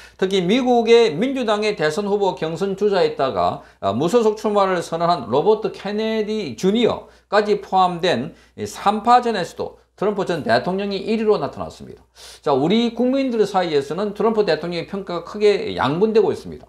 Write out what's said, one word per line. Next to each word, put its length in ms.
특히 240
미국의 760
민주당의 600
대선 300
후보 280
경선 400
주자에다가, 840
어, 140
무소속 420
출마를 460
선언한 480
로버트 420
케네디 840
주니어까지 1040
포함된 720
이 80
삼 380
파전에서도 720
트럼프 300
전 180
대통령이 540
일 240
위로 160
나타났습니다. 680
자, 100
우리 440
국민들 500
사이에서는 680
트럼프 300
대통령의 440
평가가 360
크게 540
양분되고 560
있습니다. 360